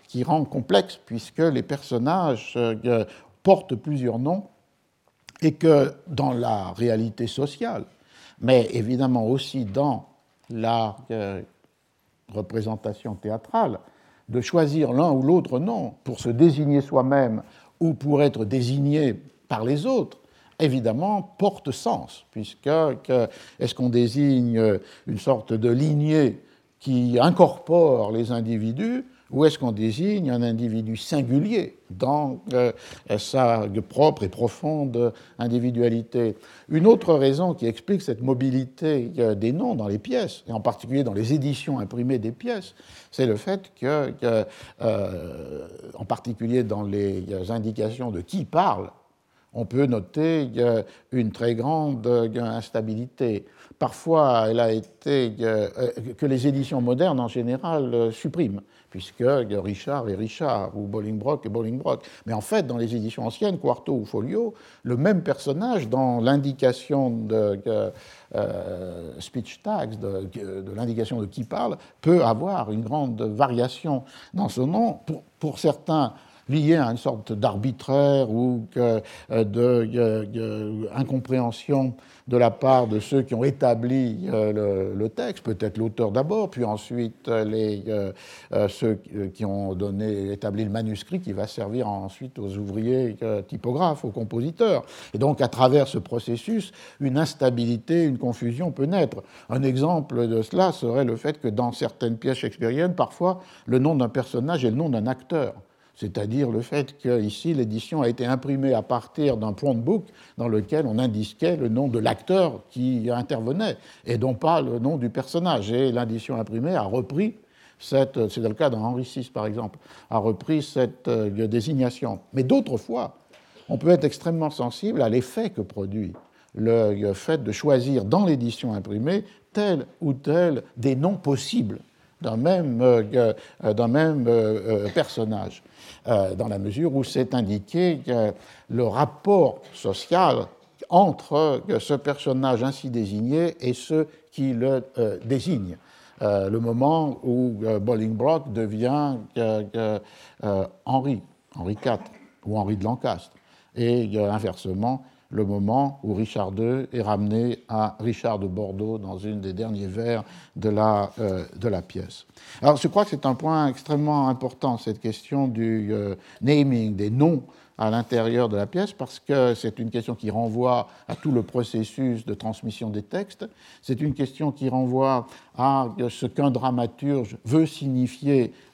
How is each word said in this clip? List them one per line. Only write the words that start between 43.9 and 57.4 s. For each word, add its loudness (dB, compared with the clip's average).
que, 0
euh, -4
en -10
particulier -2
dans -4
les -4
indications -4
de -6
qui -6
parle, 0
on -6
peut 0
noter, 0
euh, 2
une 0
très 0
grande, -2
euh, 2
instabilité. -4
Parfois, 4
elle 2
a 4
été, -2
euh, 0
euh, -2
que -2
les 2
éditions 0
modernes, 2
en -2
général, -2